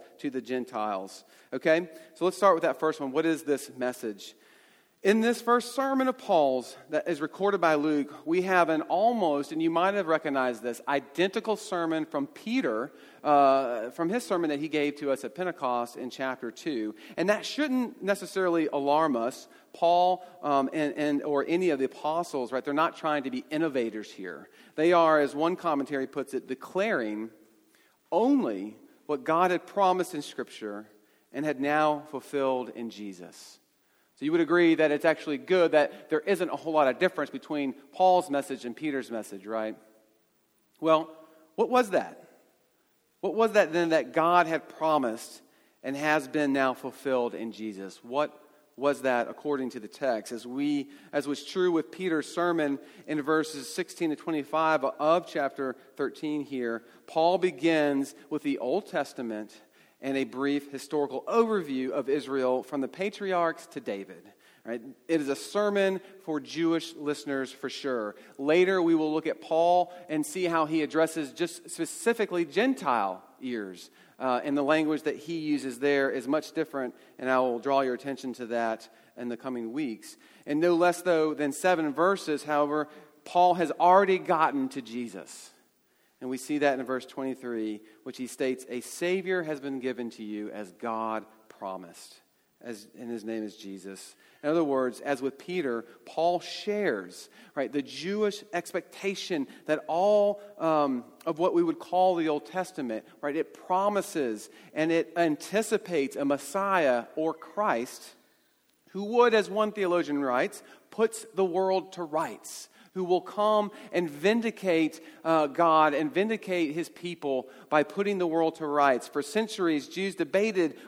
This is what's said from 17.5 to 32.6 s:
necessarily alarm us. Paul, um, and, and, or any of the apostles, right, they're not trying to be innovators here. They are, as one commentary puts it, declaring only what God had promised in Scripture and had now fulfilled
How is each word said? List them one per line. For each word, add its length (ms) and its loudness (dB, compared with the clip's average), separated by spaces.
necessarily 680 0
alarm 460 2
us. 320 -4
Paul, 500 2
um, 280 2
and, 240 -2
and, 280 0
or 240 0
any 240 2
of 80 0
the 60 2
apostles, 680 -4
right, 100 -2
they're 120 -2
not 200 2
trying 280 -2
to 80 -6
be 180 -6
innovators 600 -2
here. 380 -12
They 180 4
are, 260 6
as 160 0
one 200 0
commentary 500 -2
puts 280 -8
it, 140 -4
declaring 840 -4
only 680 2
what 180 -4
God 260 4
had 140 -2
promised 480 2
in 80 -6
Scripture 640 -10
and 100 -4
had 160 -2
now 520 2
fulfilled 640 -2